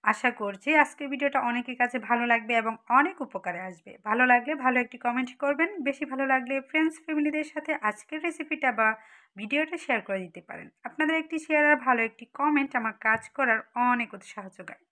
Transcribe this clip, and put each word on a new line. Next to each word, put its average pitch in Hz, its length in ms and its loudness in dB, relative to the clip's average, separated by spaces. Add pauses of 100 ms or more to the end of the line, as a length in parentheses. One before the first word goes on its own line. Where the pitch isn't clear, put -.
আশা 240 260 2 (100)
করছি 202 280 -6 (140)
আজকের 285 300 -2
ভিডিওটা 277 260 0 (120)
অনেকের 247 300 -6
কাছে 247 160 0 (120)
ভালো 240 240 2
লাগবে 226 200 0 (100)
এবং 220 120 -2 (240)
অনেক 359 180 4 (100)
উপকারে 180 420 -8
আসবে। 180 240 -18 (160)
ভালো 240 240 4
লাগলে 240 200 4 (120)
ভালো 254 200 4
একটি 240 200 -12
কমেন্ট 247 260 -2 (120)
করবেন, 285 280 0 (160)
বেশি 277 260 -4
ভালো 269 200 -2
লাগলে 262 220 0 (140)
ফ্রেন্ডস 320 260 0 (100)
ফ্যামিলিদের 302 480 -2
সাথে 302 200 -6 (160)
আজকের 214 380 -8
রেসিপিটা 302 520 -2
বা 220 100 4 (500)
ভিডিওটা 294 460 -2
শেয়ার 233 220 0
করে 196 180 -4
দিতে 175 240 -16
পারেন। 165 200 -14 (200)
আপনাদের 311 340 0
একটি 320 220 -8
শেয়ার 302 260 4
আর 294 160 6
ভালো 240 220 4
একটি 233 160 -14 (140)
কমেন্ট 277 420 2
আমার 220 140 -4 (120)
কাজ 220 160 2 (140)
করার 233 240 2 (300)
অনেক 240 260 0
উৎসাহ 196 280 -14 (140)
যোগায়। 170 340 -18